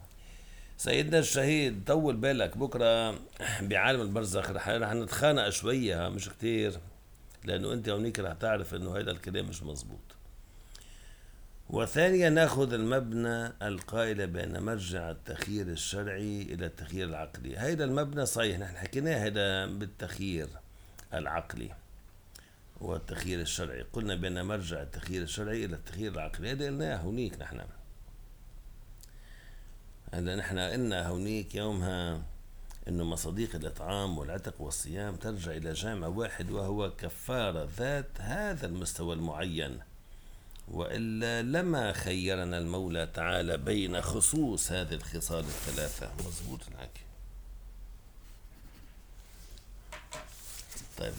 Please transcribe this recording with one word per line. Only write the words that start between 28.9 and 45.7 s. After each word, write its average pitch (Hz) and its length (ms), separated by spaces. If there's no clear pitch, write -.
هلا 90 220
نحن 92 240
قلنا 92 480
هونيك 95 480
يومها 90 640
إنه 87 160
مصاديق 85 520
الإطعام 85 600
والعتق 78 440
والصيام 87 540
ترجع 92 360
إلى 80 220
جامع 90 340
واحد 90 440
وهو 98 400
كفارة 87 840
ذات 135 320
هذا 147 460
المستوى 85 500
المعين، 80 640
وإلا 113 760
لما 139 520
خيرنا 92 640
المولى 85 480
تعالى 85 520
بين 90 440
خصوص 101 720
هذه 87 220
الخصال 82 500
الثلاثة. 71 680